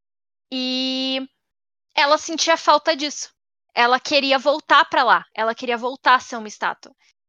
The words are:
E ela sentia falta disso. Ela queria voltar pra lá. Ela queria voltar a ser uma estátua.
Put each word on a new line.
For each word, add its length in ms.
E 720
ela 240
sentia 380
falta 400
disso. 340
Ela 280
queria 380
voltar 480
pra 180
lá. 280
Ela 220
queria 220
voltar 400
a 40
ser 160
uma 120
estátua. 440